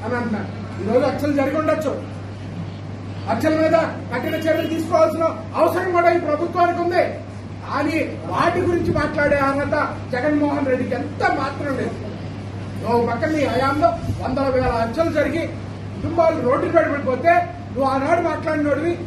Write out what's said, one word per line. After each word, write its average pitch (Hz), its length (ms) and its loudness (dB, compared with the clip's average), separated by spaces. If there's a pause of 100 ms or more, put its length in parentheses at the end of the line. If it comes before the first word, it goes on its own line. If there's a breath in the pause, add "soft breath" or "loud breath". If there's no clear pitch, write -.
అని 247 120 -2
అంటున్నారు. 208 680 -6
ఈ 220 100 0
రోజు 269 120 6
హత్యలు 285 280 0
జరిగి 277 240 2
ఉండొచ్చు, 302 440 0 (1300)
హత్యల 233 260 2
మీద 320 200 4 (400)
కఠిన 311 220 -2
చర్యలు 320 320 0
తీసుకోవాల్సిన 320 560 2 (320)
అవసరం 339 360 2
కూడా 349 200 6
ఈ 349 80 2
ప్రభుత్వానికి 339 640 0
ఉంది, 349 220 2 (720)
కానీ 294 520 -2
వాటి 339 340 0
గురించి - 340 2
మాట్లాడే 294 440 2
అర్హత 277 580 0 (160)
జగన్మోహన్ 285 540 2
రెడ్డికి 254 300 0
ఎంత 285 280 -4
మాత్రం 277 540 -2
లేదు. - 320 -6 (760)
ఓ 240 200 2
పక్క 233 200 -2
నీ 311 200 2
హయాంలో 277 420 2 (360)
వందల 262 300 0
వేల 254 100 2
హత్యలు 240 480 0
జరిగి 302 360 0
కుటుంబాలు - 1000 -2
రోడ్డు 285 160 2
మీద 330 80 -2
పడిపోతే 285 560 4 (460)
నువ్వు 254 80 0
ఆనాడు 269 380 2
మాట్లాడినోడివి 311 840 0